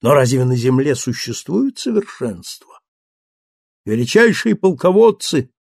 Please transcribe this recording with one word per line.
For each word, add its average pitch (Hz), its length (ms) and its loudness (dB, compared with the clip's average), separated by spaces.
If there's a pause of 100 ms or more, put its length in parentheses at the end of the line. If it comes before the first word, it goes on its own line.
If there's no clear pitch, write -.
Но 123 100 2
разве 131 320 2
на 127 120 0
земле 127 380 0
существует 147 840 -6
совершенство? - 1000 -8 (1080)
Величайшие 196 680 2
полководцы 185 960 0 (220)